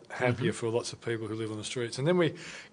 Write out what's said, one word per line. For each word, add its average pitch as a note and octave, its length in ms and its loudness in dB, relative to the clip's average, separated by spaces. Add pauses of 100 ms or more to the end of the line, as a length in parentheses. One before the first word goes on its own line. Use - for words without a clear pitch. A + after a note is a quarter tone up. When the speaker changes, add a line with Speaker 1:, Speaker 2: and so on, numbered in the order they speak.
(100)
Speaker 1:
happier B2 400 2
Speaker 2:
Mm-hmm. G#2+ 80 -2
Speaker 1:
for A2+ 120 0
lots A#2 220 0
of - 80 -12
people A2 280 -2
who G#2+ 80 -4
live A2 160 -4
on G#2+ 40 -6
the G#2+ 60 -6
streets. A#2 360 -4
And C3+ 100 2
then F3+ 100 6
we D#3+ 160 6 (380)